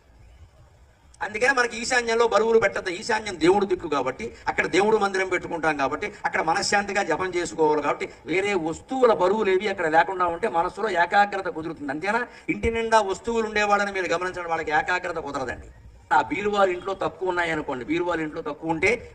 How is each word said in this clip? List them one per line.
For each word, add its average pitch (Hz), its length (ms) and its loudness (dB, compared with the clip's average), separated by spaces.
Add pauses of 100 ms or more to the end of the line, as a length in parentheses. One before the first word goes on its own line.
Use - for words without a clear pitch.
(1200)
అందుకనే 214 320 0
మనకి 240 240 0
ఈశాన్యంలో 233 500 2
బరువులు 226 320 4
పెట్టద్దు. 196 320 -2
ఈశాన్యం 214 460 -4
దేవుడు 185 280 4
దిక్కు 185 220 -4
కాబట్టి, 156 380 -2 (200)
అక్కడ - 220 0
దేవుడు 202 300 4
మందిరం 196 320 0
పెట్టుకుంటాం 165 480 -2
కాబట్టి, 147 300 -2 (140)
అక్కడ 185 220 -2
మనశ్శాంతిగా 196 600 0
జపం 175 260 -2
చేసుకోవాలి 160 540 2
కాబట్టి, 160 240 -2 (160)
వేరే 190 280 0 (100)
వస్తువుల 220 540 2
బరువులు 190 360 2
ఏవి 190 180 2
అక్కడ 180 220 -2
లేకుండా 180 360 2
ఉంటే 170 220 -2
మనసులో 180 480 0
ఏకాగ్రత 190 520 2
కుదురుతుంది. 156 420 -8
అంతేనా? 202 320 -2 (240)
ఇంటి 208 240 -2
నిండా 226 320 4
వస్తువులు 226 420 -2
ఉండేవాళ్ళని 208 480 2
మీరు 185 160 -2
గమనించండి, 175 420 -4
వాళ్ళకి 160 220 -4
ఏకాగ్రత 175 460 0
కుదరదండి. 139 500 -8 (420)
ఆ 139 140 4
బీరువాలు 196 480 2
ఇంట్లో 190 240 -6
తక్కువ 185 360 -4
ఉన్నాయనుకోండి, 156 520 -4
బీరువాలు 170 380 -2
ఇంట్లో 156 200 -8
తక్కువ 160 320 -4
ఉంటే 190 180 2 (220)